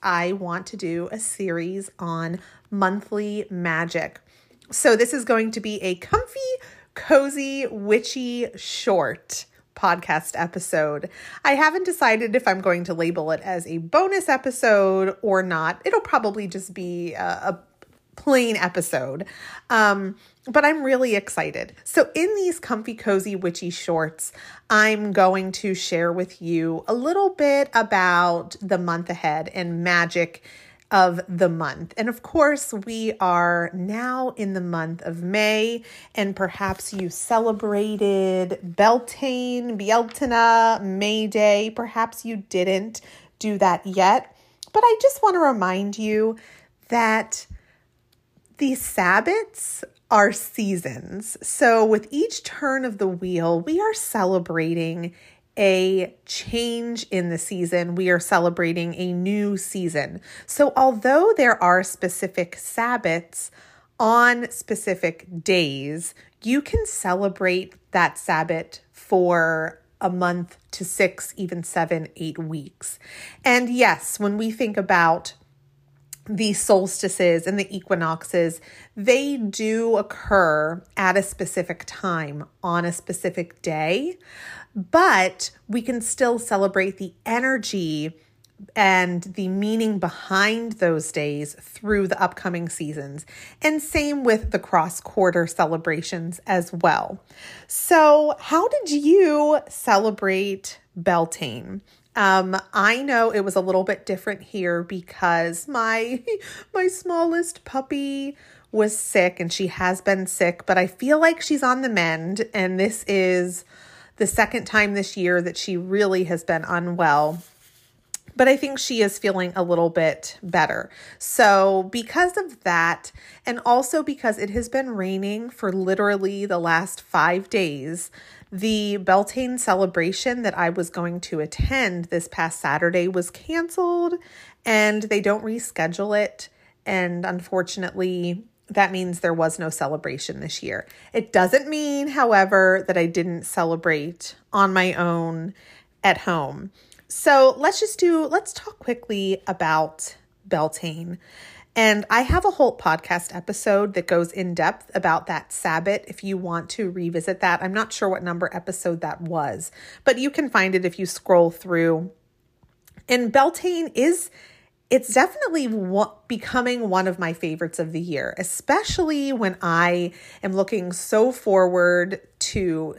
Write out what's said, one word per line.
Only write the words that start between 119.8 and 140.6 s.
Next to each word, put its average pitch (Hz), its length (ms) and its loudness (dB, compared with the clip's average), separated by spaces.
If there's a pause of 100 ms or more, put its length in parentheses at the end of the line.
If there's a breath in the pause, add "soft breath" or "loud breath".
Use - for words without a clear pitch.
bit - 500 -2
better. 175 480 -2 (300 loud breath)
So 196 720 4
because 330 440 0
of 349 280 -8
that, 170 480 0 (340 loud breath)
and 240 180 -4
also 262 380 4
because 247 380 -2
it 202 120 -4
has 233 180 -4
been 262 220 -2
raining 202 600 -4
for 196 200 -4
literally 196 760 0
the 185 100 -2
last 170 440 -2
five 175 480 0
days, 160 600 -4 (420 loud breath)
the 208 460 -2
Beltane 202 600 2
celebration 190 880 0
that 208 140 -2
I 175 120 2
was 175 220 -4
going 175 300 -6
to 165 180 -6
attend 180 680 -2
this 170 220 -4
past 165 320 -4
Saturday 170 480 0
was 180 240 -4
canceled, 339 800 -2 (500 loud breath)
and 214 400 2
they 214 180 0
don't 208 220 0
reschedule 208 760 -4
it. - 300 -6 (360 soft breath)
And 180 400 -4
unfortunately, 180 1200 -4 (240)
that 196 240 2
means 180 280 -4
there 170 140 0
was 165 260 0
no 160 100 -4
celebration 143 680 -6
this 156 220 -10